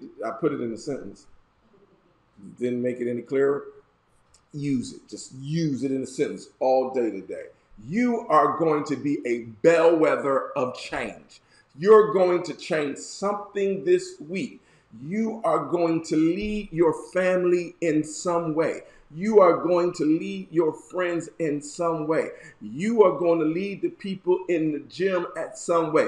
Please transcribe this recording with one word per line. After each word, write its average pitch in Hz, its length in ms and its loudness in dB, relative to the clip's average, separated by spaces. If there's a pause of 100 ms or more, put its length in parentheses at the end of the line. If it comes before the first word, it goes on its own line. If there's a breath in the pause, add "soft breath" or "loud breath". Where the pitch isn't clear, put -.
(260)
I 113 60 -6
put 147 220 -2
it 127 80 -6
in 117 120 -6
a 104 40 -10
sentence. - 500 -12 (1300)
Didn't 123 240 -4
make 123 180 -4
it 120 80 -4
any 120 140 -4
clearer. 139 440 0 (880)
Use 143 420 -4
it. - 140 -20
Just - 280 -16
use 143 480 -4
it 135 80 -2
in 135 100 -2
a 120 60 -8
sentence 101 420 -6 (100)
all 131 320 2
day 117 200 -2
today. 95 380 -12 (380)
You 233 420 0
are 147 280 4
going 147 280 2
to 151 100 -2
be 143 320 -2
a 120 160 -2 (180)
bellwether 156 960 4
of 127 180 -2
change. - 640 -10 (380 soft breath)
You're 202 360 8
going 180 300 4
to 143 120 -8
change 147 420 -4
something 196 840 -4
this 180 440 0
week. 185 320 -8 (480 soft breath)
You 220 360 -4
are 160 220 0
going 165 400 0
to 170 100 -4
lead 202 560 0
your 160 220 2 (200)
family 180 680 0
in 151 220 2
some 170 520 -4
way. 156 260 -2 (320 soft breath)
You 202 280 6
are 170 160 8
going 175 380 2
to 151 100 0
lead 190 460 0
your 160 200 2
friends 175 560 -4 (120)
in 147 220 -2
some 160 460 -4
way. 151 220 0 (320 loud breath)
You 196 420 2
are 175 160 4
going 170 200 2
to 156 60 2
lead 180 360 -2
the 175 80 -2
people 185 580 -2
in 160 240 0
the 143 80 -6
gym 175 560 -4
at - 220 -10
some 165 340 0
way. 143 160 4